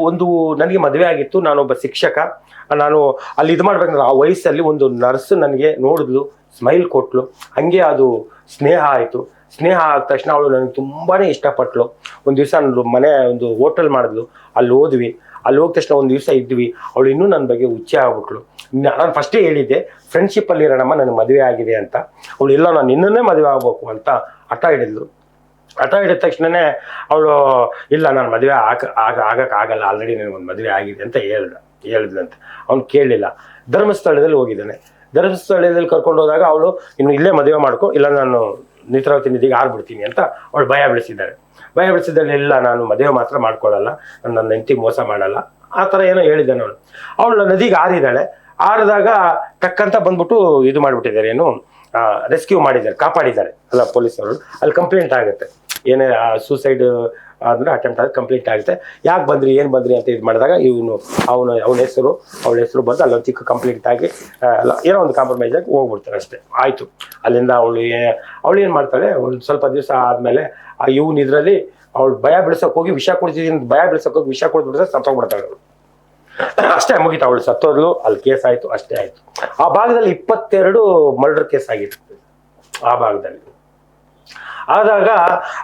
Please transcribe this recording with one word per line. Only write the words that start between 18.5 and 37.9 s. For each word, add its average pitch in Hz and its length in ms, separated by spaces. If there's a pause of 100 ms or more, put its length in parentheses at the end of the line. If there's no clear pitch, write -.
ನ-, 139 120
ನಾನು 143 260
ಫಸ್ಟೇ 202 280
ಹೇಳಿದ್ದೆ, 147 580 (120)
"ಫ್ರೆಂಡ್‌ಶಿಪ್ 196 400
ಅಲ್ಲಿ 160 120
ಇರೋಣಮ್ಮ, 131 300
ನನಗೆ 127 220
ಮದುವೆ 120 240
ಆಗಿದೆ" 113 360
ಅಂತ. 101 200 (460)
ಅವಳು, 135 120
"ಇಲ್ಲ, 151 120
ನಾನು 156 220
ನಿನ್ನನ್ನೇ 190 340
ಮದುವೆ 160 260
ಆಗ್ಬೇಕು" 123 420
ಅಂತ 110 200 (420)
ಹಠ 120 140
ಹಿಡಿದ್ಲು. 120 380 (800)
ಹಠ - 140
ಹಿಡಿದ 190 220
ತಕ್ಷಣನೇ 165 600 (320)
ಅವಳು, 143 540 (260)
"ಇಲ್ಲ, 156 180
ನಾನು 127 220
ಮದುವೆ 123 200
ಆಗ-, 123 460
ಆಗ-, 117 220
ಆಗಕ್ 117 340
ಆಗಲ್ಲ, 107 300 (100)
already 113 220
ನನಗೊಂದು 101 300
ಮದುವೆ 101 240
ಆಗಿದೆ" 101 340
ಅಂತ 117 140
ಹೇಳ್ದ, 101 360 (320)
ಹೇಳಿದ್ಲಂತೆ. 104 840
ಅವ್ನು 131 140
ಕೇಳಲಿಲ್ಲ. 120 540 (340)
ಧರ್ಮಸ್ಥಳದಲ್ಲಿ 165 640
ಹೋಗಿದ್ದಾನೆ. 107 800
ಧರ್ಮಸ್ಥಳದಲ್ಲಿ 175 720
ಕರ್ಕೊಂಡು 160 320
ಹೋದಾಗ 156 220
ಅವಳು, 160 360 (200)
"ಇನ್ನು 139 140
ಇಲ್ಲೇ 147 180
ಮದುವೆ 151 260
ಮಾಡ್ಕೊ, 135 340